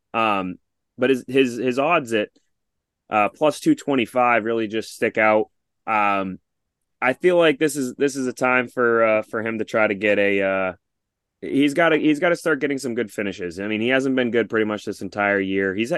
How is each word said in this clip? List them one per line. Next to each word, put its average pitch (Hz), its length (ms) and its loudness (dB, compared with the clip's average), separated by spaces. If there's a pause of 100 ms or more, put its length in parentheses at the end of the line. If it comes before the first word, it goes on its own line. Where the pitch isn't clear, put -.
(160)
Um, 101 400 0 (420)
but 127 140 2
his, 123 160 0
his, 127 300 2
his 123 220 -2
odds 147 340 0
at, 107 160 0 (840)
uh, 104 180 2
plus 151 300 0
two 156 160 2
twenty-five 120 680 0
really 113 240 -2
just 107 260 -6
stick 113 260 -2
out. 110 300 4 (360)
Um, 101 540 0 (600)
I 123 140 0
feel 180 240 2
like 160 220 4
this 156 160 0
is, 127 200 -4
this 139 200 -2
is 131 100 -4
a 123 80 -4
time 127 340 0
for, 117 360 2
uh, 110 180 2
for 110 220 -8
him 113 160 -4
to 107 60 -4
try 107 220 0
to 104 80 0
get 101 240 2
a, 101 220 2
uh, 95 320 0 (680)
he's 139 320 0
gotta, 165 240 2
he's 147 220 2
gotta 170 160 0
start 156 240 -2
getting 143 180 -4
some 127 160 -6
good 113 160 -4
finishes. 92 500 -8
I 101 80 -6
mean, 107 120 -2
he 117 80 -2
hasn't 135 300 0
been 123 120 0
good 110 200 0
pretty 110 160 0
much 107 180 -6
this 101 180 -10
entire 101 380 -2
year. 95 340 -2
He's, 117 240 -4